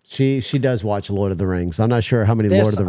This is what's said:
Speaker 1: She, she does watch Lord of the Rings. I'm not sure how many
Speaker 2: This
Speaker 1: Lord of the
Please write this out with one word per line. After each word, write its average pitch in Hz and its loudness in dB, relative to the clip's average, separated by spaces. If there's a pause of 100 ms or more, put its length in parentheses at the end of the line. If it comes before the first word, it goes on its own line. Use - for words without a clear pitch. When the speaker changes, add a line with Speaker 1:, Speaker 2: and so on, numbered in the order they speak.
Speaker 1:
She, 135 -2
she - -2
does 127 0
watch 101 -4
Lord 98 -2
of 87 -4
the 95 0
Rings. 87 -2
I'm 113 2
not 120 2
sure 113 0
how 113 2
many 107 2
Speaker 2:
This 98 4
Speaker 1:
Lord 107 2
of - -4
the 101 0